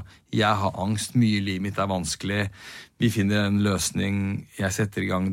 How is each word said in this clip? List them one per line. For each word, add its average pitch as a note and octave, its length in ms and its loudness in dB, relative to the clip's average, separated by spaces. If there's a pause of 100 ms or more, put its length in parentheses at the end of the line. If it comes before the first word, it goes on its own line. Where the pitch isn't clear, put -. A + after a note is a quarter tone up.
(300)
jeg G#2 320 2
har F#2+ 160 -2
angst, G#2 400 -2
mye G#2+ 220 4
i - 20 0
livet F#2+ 240 -4
mitt G2+ 160 -4
er G2 80 0
vanskelig. F#2 540 -2 (580)
Vi A#2 80 4
finner G2+ 380 2
en G2+ 180 2
løsning G2 540 0 (360)
jeg G2 160 -2
setter G2+ 300 -2
i F#2+ 80 -2
gang F#2+ 220 0